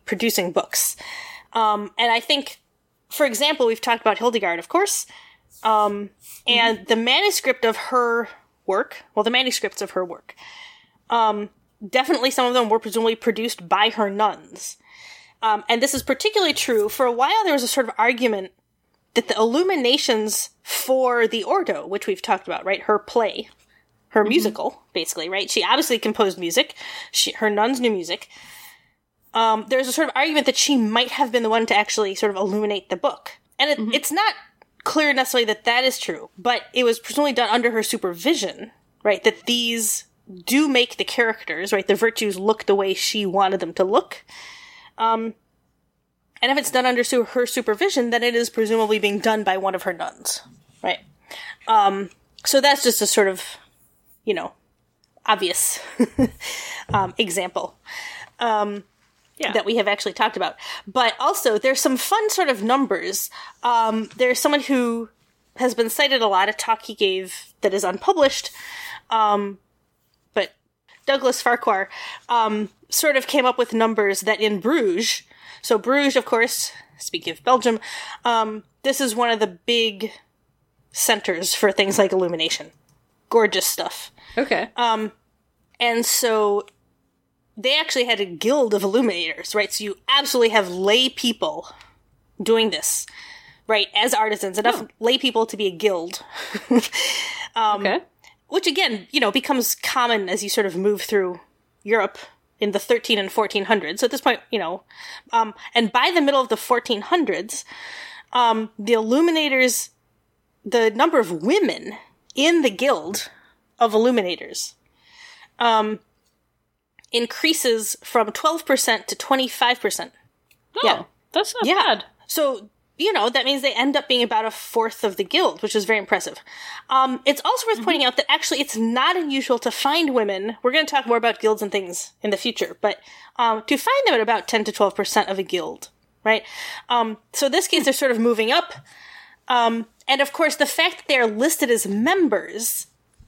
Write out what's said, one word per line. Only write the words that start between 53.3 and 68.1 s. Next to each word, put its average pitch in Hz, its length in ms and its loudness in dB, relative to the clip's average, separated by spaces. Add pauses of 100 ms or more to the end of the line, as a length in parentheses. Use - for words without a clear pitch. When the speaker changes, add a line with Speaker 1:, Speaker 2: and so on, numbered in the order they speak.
Speaker 1:
you 220 100 0
know, 175 180 -6 (720)
obvious, - 540 -2 (580)
<laughs> - 540 -12
um, 190 260 -2
example, 180 580 -4 (640)
um, 208 460 -2 (540)
Speaker 2:
Yeah. 294 140 -4
Speaker 1:
that 208 120 0
we 226 120 0
have 202 120 2
actually 202 260 -2
talked 220 220 0
about. 170 200 -4 (300)
But 226 320 0
also, 254 400 2
there's 262 220 2
some 269 160 2
fun 427 340 0
sort 349 180 0
of 220 140 -2
numbers. 202 680 0 (320)
Um, 220 540 0
there's 247 240 2
someone 294 220 4
who 233 460 0 (480)
has 247 180 0
been 226 160 0
cited 269 320 2
a 226 40 6
lot, 196 220 4
a 214 40 0
talk - 300 -2
he 220 120 -14
gave 190 680 -4
that 196 120 2
is 190 100 -2
unpublished, 269 680 0 (600)